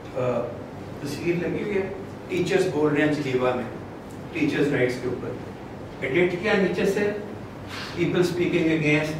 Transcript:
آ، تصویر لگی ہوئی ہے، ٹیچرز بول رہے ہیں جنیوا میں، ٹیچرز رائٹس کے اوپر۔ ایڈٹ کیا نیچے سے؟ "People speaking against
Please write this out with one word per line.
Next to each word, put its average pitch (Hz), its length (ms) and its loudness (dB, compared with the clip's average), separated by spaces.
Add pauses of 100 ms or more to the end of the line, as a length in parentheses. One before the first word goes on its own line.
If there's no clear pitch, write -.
(180)
آ، 123 280 0 (560)
تصویر 165 460 0
لگی - 160 -2
ہوئی 208 140 0
ہے، 190 120 0 (400)
ٹیچرز 175 440 2
بول 147 200 2
رہے 147 120 4
ہیں 147 80 4
جنیوا 127 420 0
میں، 113 80 -4 (720)
ٹیچرز 143 400 2
رائٹس 123 280 2
کے 127 60 -2
اوپر۔ - 220 -4 (760)
ایڈٹ 180 380 4
کیا 208 100 4
نیچے 190 320 4
سے؟ 208 260 2 (880)
"People 175 240 2
speaking 170 440 2
against 151 540 4